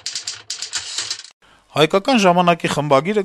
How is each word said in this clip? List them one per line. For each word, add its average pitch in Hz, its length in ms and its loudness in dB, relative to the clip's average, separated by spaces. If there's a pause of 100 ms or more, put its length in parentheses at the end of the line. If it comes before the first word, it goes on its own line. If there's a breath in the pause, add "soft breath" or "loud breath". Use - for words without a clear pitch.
(1700 soft breath)
Հայկական 196 480 2
ժամանակի 175 520 4
խմբագիրը 151 500 0